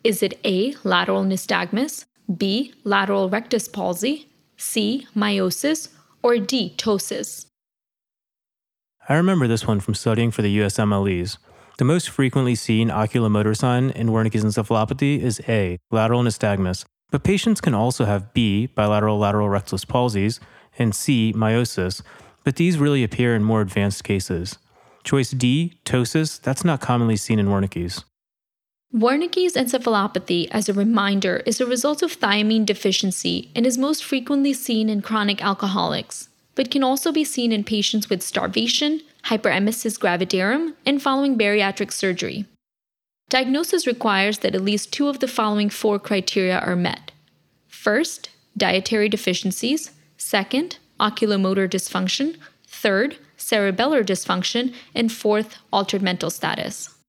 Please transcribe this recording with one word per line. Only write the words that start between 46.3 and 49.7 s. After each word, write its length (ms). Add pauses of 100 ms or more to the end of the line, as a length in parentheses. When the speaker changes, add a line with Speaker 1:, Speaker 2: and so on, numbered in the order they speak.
Speaker 1:
are 160
met. 340 (560)
First, 640 (260)
dietary 520
deficiencies. 840 (260)